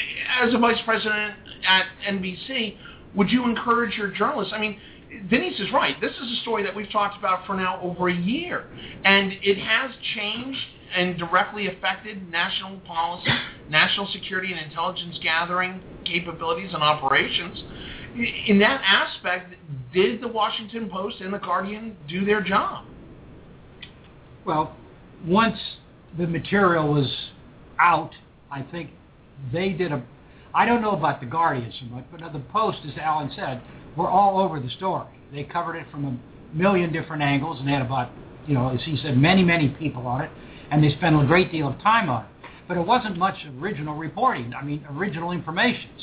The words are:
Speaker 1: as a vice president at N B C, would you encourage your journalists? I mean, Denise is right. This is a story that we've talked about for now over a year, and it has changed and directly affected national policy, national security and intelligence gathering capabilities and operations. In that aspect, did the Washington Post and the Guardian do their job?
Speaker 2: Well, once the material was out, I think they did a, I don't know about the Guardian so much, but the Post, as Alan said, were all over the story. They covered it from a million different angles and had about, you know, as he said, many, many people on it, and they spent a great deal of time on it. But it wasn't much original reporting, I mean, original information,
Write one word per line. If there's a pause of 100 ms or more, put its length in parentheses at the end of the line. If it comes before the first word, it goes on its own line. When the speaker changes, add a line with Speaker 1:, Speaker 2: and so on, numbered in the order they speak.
(380)
Speaker 1:
as
a
vice
president (340)
at (200)
N
B (100)
C, (380)
would
you
encourage
your
journalists?
I
mean, (520)
Denise
is
right.
This
is
a
story
that
we've
talked
about
for
now
over
a
year, (360)
and
it
has (220)
changed (340)
and
directly
affected
national
policy, (400)
national
security
and
intelligence
gathering (240)
capabilities
and
operations. (800)
In
that
aspect, (400)
did
the
Washington
Post
and
the
Guardian (120)
do
their
job? (1600)
Speaker 2:
Well, (480)
once (580)
the
material
was (680)
out, (380)
I
think (600)
they
did
a, (520)
I
don't
know
about
the
Guardian
so
much,
but (120)
the
Post,
as
Alan
said, (360)
were
all
over
the
story. (240)
They
covered
it
from
a
million
different
angles
and
had
about, (340)
you
know,
as
he
said,
many,
many
people
on
it, (400)
and
they
spent
a
great
deal
of
time
on
it. (380)
But
it
wasn't
much (240)
original
reporting,
I
mean,
original
information, (120)